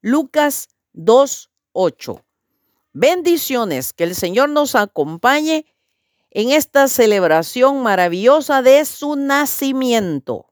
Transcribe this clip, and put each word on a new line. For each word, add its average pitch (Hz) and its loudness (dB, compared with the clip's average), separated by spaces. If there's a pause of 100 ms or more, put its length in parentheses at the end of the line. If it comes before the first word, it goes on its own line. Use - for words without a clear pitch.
Lucas 285 -2 (240)
dos 233 2 (200)
ocho. - -6 (680)
Bendiciones, 262 -2
que - -6
el 175 -4
Señor 202 0
nos 294 -2
acompañe 247 -2 (640)
en 226 -4
esta 277 2
celebración 214 2
maravillosa 220 2
de 269 6
su 294 -8
nacimiento. 262 -4